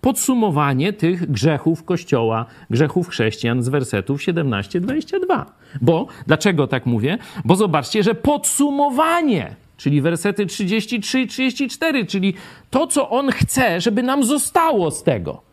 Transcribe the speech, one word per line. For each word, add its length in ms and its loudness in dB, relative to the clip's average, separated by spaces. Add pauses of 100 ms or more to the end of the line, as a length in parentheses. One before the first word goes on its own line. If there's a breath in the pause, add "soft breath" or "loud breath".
podsumowanie 920 2
tych 380 0
grzechów 540 0
Kościoła, 640 0 (240 loud breath)
grzechów 380 2
chrześcijan 540 0
z 60 -2
wersetów 540 -2
siedemnaście, 580 -2
dwadzieścia 400 -2
dwa. 260 -2 (340 loud breath)
Bo, 260 2 (200 loud breath)
dlaczego 400 2
tak 200 -2
mówię? 320 0 (260 loud breath)
Bo 120 4
zobaczcie, 460 2
że 120 2
podsumowanie, 1400 0 (200)
czyli 240 2
wersety 460 0
trzydzieści 540 -2
trzy 200 -2
i 60 -2
trzydzieści 420 -2
cztery, 380 -2
czyli 280 -2 (360 loud breath)
to, 160 0
co 240 -2
on 200 0
chce, 500 0
żeby 220 0
nam 220 0
zostało 680 2
z 120 -12
tego. 500 -2